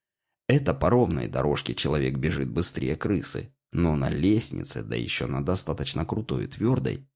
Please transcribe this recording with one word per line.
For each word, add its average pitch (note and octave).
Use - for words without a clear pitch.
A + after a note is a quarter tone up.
Это C#3
по C#2+
ровной F2
дорожке C2+
человек C#2
бежит C#2
быстрее C#2
крысы, -
но E2
на C#2
лестнице, C#2+
да A1
еще A#1+
на C2+
достаточно D#2
крутой D2
и -
твердой, C3